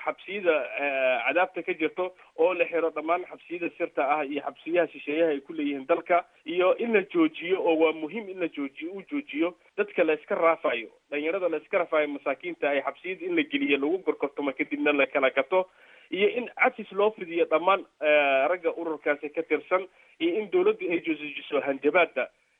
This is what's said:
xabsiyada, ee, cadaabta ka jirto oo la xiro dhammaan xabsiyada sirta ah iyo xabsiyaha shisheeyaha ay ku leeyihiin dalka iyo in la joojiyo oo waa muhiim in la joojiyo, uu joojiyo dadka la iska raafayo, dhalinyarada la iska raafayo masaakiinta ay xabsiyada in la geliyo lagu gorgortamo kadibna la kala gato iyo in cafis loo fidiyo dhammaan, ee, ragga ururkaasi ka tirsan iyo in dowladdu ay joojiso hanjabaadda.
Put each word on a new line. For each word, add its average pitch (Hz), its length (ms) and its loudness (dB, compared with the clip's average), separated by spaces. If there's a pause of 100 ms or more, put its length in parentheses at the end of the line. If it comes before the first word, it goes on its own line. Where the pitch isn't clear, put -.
xabsiyada, 175 480 -2 (280)
ee, 135 380 0 (100)
cadaabta 175 340 0
ka 185 100 -4
jirto 165 400 -4 (240)
oo 180 180 4
la 170 100 0
xiro 160 260 0
dhammaan 160 340 -2
xabsiyada 170 440 -10 (100)
sirta 165 260 -2
ah 147 200 0
iyo 143 200 -6
xabsiyaha 160 480 -2
shisheeyaha 156 400 0
ay 139 80 -2
ku - 120 -14
leeyihiin 143 360 -4
dalka 170 360 2 (200)
iyo 180 320 2
in 233 160 -2
la 208 160 4
joojiyo 165 560 0
oo 165 160 4
waa 160 120 4
muhiim 160 360 -8
in 185 120 -12
la 165 80 -2
joojiyo, 147 440 -8
uu 196 180 -12
joojiyo 147 440 -4 (220)
dadka 202 280 0
la 160 100 2
iska 175 200 -6
raafayo, 156 540 0 (220)
dhalinyarada 165 380 -2
la 160 80 -2
iska 170 220 -2
raafayo 156 300 0
masaakiinta 147 600 -4
ay 143 120 0
xabsiyada 170 440 -8
in 175 100 -2
la 151 60 4
geliyo 139 360 2
lagu 156 260 0
gorgortamo 143 480 -2
kadibna 147 400 0
la 143 140 2
kala 135 240 0
gato 185 380 0 (420)
iyo 196 180 2
in 240 280 -4
cafis 220 360 -2
loo 202 240 2
fidiyo 165 280 -2
dhammaan, 175 400 2 (160)
ee, 143 480 4
ragga 170 280 -2
ururkaasi 156 540 -4
ka 165 120 -4
tirsan 160 460 -2 (320)
iyo 170 200 0
in 202 100 -6
dowladdu 185 400 2
ay 165 100 0
joojiso 147 600 -6
hanjabaadda. 143 680 0 (320)